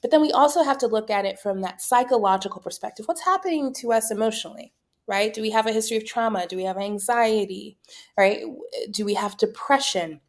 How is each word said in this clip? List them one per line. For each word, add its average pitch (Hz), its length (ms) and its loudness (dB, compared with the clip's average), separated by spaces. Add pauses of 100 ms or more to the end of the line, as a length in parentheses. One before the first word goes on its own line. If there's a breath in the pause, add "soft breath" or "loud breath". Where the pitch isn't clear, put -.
But 240 100 0
then 311 100 6
we 302 100 2
also 294 320 4
have 277 160 2
to 240 80 0
look 220 220 0
at 202 160 0
it 196 140 -4
from 196 220 -4
that 185 200 -8
psychological 208 800 2
perspective. - 460 -10
What's 339 160 -4
happening 349 520 0
to 233 180 -2
us 220 180 2
emotionally, 220 640 -4 (340)
right? 208 260 0
Do 220 80 -8
we 220 100 -2
have 220 160 2
a 220 40 0
history 220 260 0
of 220 80 -4
trauma? 220 420 -2
Do 185 100 -8
we 185 80 -4
have 185 120 -4
anxiety, 208 1000 -2 (400 loud breath)
right? 202 240 4
W-, - 200 -12 (300)
do 214 140 -4
we 202 80 0
have 208 240 -2
depression? 214 920 0